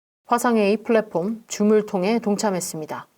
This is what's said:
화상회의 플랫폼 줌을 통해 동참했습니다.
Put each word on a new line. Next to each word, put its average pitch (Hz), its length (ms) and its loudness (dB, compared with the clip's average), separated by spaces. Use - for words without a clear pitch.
화상회의 226 520 2
플랫폼 220 720 -2
줌을 208 360 2
통해 208 340 0
동참했습니다. 175 880 -4